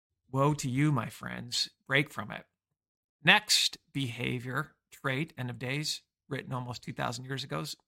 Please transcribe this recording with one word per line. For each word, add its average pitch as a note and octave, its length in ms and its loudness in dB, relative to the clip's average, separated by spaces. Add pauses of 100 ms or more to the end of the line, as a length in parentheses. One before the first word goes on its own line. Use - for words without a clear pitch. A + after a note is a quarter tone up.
(300)
woe C#3 260 4
to C#3+ 140 -4
you, C#3+ 220 4
my A#2 180 0
friends. A#2+ 600 -4 (180)
Break C#3 240 2
from G#2+ 200 -8
it. G#2 140 -10 (800)
Next - 540 6 (160)
behavior B2+ 840 -2 (160)
trait, C#3 460 -4
end B2 120 -4
of A#2 80 -8
days, C3+ 440 -4 (260)
written C3+ 260 -6
almost B2 300 -6
two B2+ 100 -8
thousand B2+ 320 -4
years C3 180 -4
ago, C#3+ 180 -4
is D3+ 140 -6 (120)